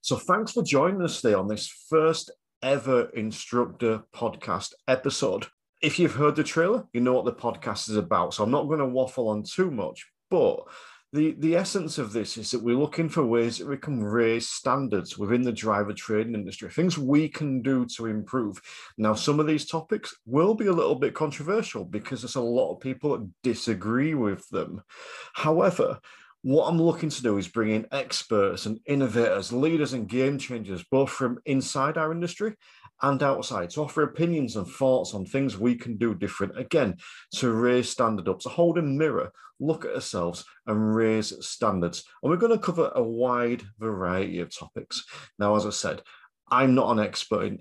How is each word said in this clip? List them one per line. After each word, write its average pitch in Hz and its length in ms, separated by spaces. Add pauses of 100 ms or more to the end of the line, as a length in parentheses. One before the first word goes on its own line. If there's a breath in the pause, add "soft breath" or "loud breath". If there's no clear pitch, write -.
So 131 140
thanks 202 340
for 220 140
joining 180 380
us - 180
today 107 140
on 95 120
this 104 220
first 160 640 (300)
ever 127 480
Instructor 110 920 (100)
Podcast - 600 (160)
episode. 127 580 (360)
If 156 180
you've 160 160
heard 147 180
the 151 80
trailer, 185 500
you 123 80
know 127 120
what 120 140
the 120 60
podcast 113 560
is 107 60
about, 90 400
so 107 80
I'm 107 80
not 143 180
gonna 147 200
waffle 127 400
on 107 160
too 185 260
much, 104 340 (240)
but 147 360 (480 loud breath)
the, 151 260
the 160 160
essence 180 420
of 113 160
this 110 240
is 110 140
that 120 120
we're 120 140
looking 151 320
for 151 160
ways 117 340
that 90 100
we 139 80
can 135 260
raise 113 460
standards 123 680
within 110 260
the 123 100
driver 104 400
training 110 420
industry, 98 360
things 170 280
we 147 300
can 135 340
do 127 320
to 113 120
improve. 107 540 (380 loud breath)
Now, 107 160
some 147 240
of 156 80
these 151 200
topics 165 460 (140)
will 160 280
be 214 120
a 190 60
little 156 240
bit 127 180
controversial 151 720
because 107 380
there's 123 120
a 135 60
lot 120 340
of - 60
people 131 360
that 95 140 (140)
disagree 117 680
with 104 340
them. 85 340 (520 loud breath)
However, 165 680 (420 loud breath)
what 135 260
I'm 165 120
looking 165 300
to - 120
do 110 140
is 92 120
bring 110 200
in 110 240
experts 104 720
and 110 220
innovators, 117 680
leaders 147 400
and 113 160
game 131 300
changers, 101 520
both 135 200
from 123 340
inside 139 540
our 160 140
industry 175 420 (480 loud breath)
and 139 200
outside, 123 460
to 151 140
offer 151 220
opinions 151 520
and 95 100
thoughts 127 460
on 98 140
things 131 320
we 120 160
can 117 240
do 113 160
different, 98 440
again, 120 380 (380 loud breath)
to 123 160
raise 123 400
standard 110 360
up, 95 140
to - 80
hold 170 300
a 170 40
mirror, 139 480 (280 loud breath)
look 156 260
at - 100
ourselves 87 480 (240 loud breath)
and 110 300
raise 110 500
standards. 92 580 (180 loud breath)
And 139 80
we're 175 80
gonna 226 200
cover 165 360
a 123 80
wide 120 600 (160)
variety 92 640
of - 160
topics. - 480 (340 loud breath)
Now, 104 180
as 104 100
I 104 40
said, - 300 (500 loud breath)
I'm 127 240
not 120 160
an 107 140
expert 95 380
in 101 180